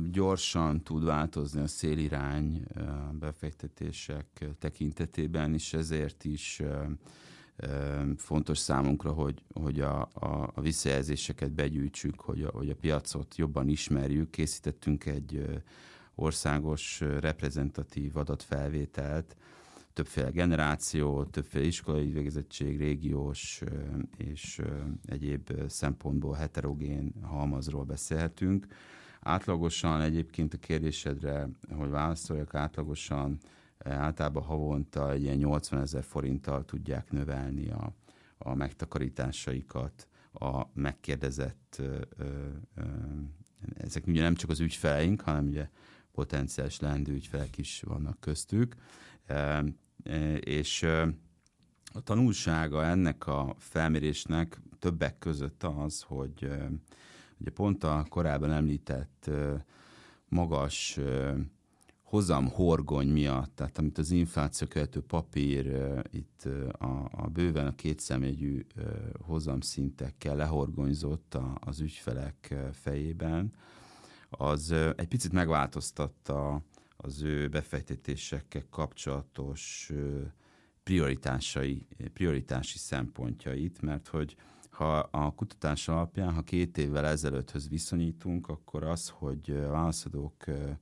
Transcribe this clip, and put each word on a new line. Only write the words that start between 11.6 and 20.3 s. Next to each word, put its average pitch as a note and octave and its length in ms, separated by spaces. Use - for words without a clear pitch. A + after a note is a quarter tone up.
hogy D2 220
a, D2+ 80
hogy C#2+ 200
a C#2 40
piacot C#2+ 640
jobban D2 320
ismerjük. D2 640
Készítettünk - 760
egy, C#2+ 300
ö, C#2+ 180
országos, D2+ 840
ö, D2 180
reprezentatív D2 1000
adatfelvételt, D2 1200
többféle C#2 380